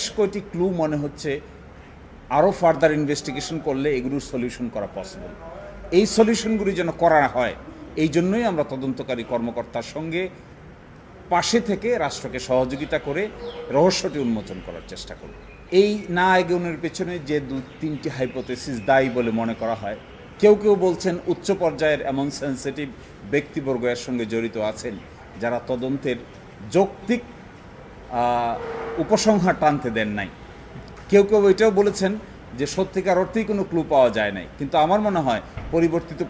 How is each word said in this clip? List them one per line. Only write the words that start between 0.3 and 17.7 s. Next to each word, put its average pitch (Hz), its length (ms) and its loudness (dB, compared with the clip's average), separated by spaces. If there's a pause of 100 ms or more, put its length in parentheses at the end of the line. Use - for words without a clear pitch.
ক্লু 170 160 0 (140)
মনে 151 160 0
হচ্ছে 147 340 -6 (1000)
আরও 156 220 6
ফার্দার 160 480 4
ইনভেস্টিগেশন 147 560 -4 (100)
করলে 139 280 0
এগুলোর 131 360 -2
সলিউশন 123 380 -4
করা 104 260 -6
পসিবল। 92 380 -10 (580)
এই 196 160 6
সলিউশনগুলি 214 680 4
যেন 170 180 0 (120)
করা 160 180 8 (140)
হয়, 120 200 0 (420)
এই 156 200 2
জন্যই 190 280 2
আমরা 170 200 0
তদন্তকারী 131 600 -4
কর্মকর্তার 117 680 -4
সঙ্গে 165 280 -4 (1080)
পাশে 180 300 4
থেকে 220 280 -2 (100)
রাষ্ট্রকে 135 420 -4
সহযোগিতা 135 580 0
করে 147 240 -4 (480)
রহস্যটি 151 480 2
উন্মোচন 104 460 -2
করার 85 240 -12
চেষ্টা - 260 -14
করব। - 220 -16 (340)
এই 196 200 6 (200)
না 180 160 2 (120)
এগোনোর 175 420 0
পেছনে 175 340 -6 (120)
যে 147 140 0
দু 135 160 -6 (220)